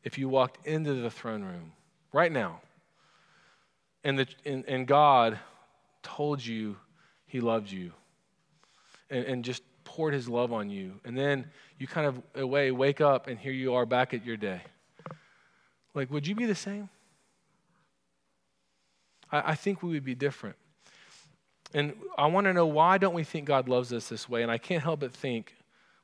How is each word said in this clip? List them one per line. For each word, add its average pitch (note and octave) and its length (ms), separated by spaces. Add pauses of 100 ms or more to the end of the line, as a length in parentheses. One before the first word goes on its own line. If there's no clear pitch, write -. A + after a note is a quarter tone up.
if - 140
you C3+ 120
walked C3 360
into D#3 280
the A#2+ 160
throne A2 340
room F2 300 (400)
right E3 180
now G2+ 300 (1400)
and, C#3 140
the, C3 100 (180)
and, C3 200
and C3 220
God C3 500 (640)
told D3 420
you A2 340 (480)
he B2 160
loved A2+ 280
you F#2 220 (1200)
and, B2 160
and B2+ 200
just B2 160 (220)
poured D#3 300
his B2 160
love A#2+ 240
on G#2 160
you, G2 240 (100)
and B2 140
then C#3 320 (300)
you C3+ 80
kind D#3 180
of, B2+ 160 (140)
away, C3+ 340
wake C3+ 320
up, C#3 260
and B2 120
here C3+ 120
you C3 220
are B2 140
back B2+ 260
at A2+ 100
your A2+ 140
day"? F#2+ 240 (1300)
Like, C3+ 160
would D3 160
you G3+ 80
be A#3+ 100
the G#3+ 80
same? G3+ 360 (2500)
I, D3 200
I D#3 40
think G3 260
we F3 80
would D3 160
be C3 80
different. B2+ 420 (1160)
And D3 200 (240)
I C#3+ 100
want F#3 180
to F#3+ 80
know, F3 120
why D#3+ 320
don't F#3 160
we E3+ 100
think D3 220
God C3+ 240
loves B2 240
us A2+ 160
this A2+ 180
way? A#2 140
And A#2 100
I A2+ 60
can't E3+ 240
help D3+ 200
but B2+ 100
think A#2+ 440 (480)